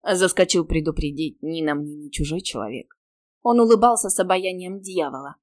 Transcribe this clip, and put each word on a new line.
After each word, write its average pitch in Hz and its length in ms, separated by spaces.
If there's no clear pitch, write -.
Заскочил 180 640
предупредить, 151 720
Нина 156 360
мне 147 180
не 147 160
чужой 151 300
человек. 113 580
Он 240 180
улыбался 226 500
с - 80
обаянием 185 640
дьявола. 147 640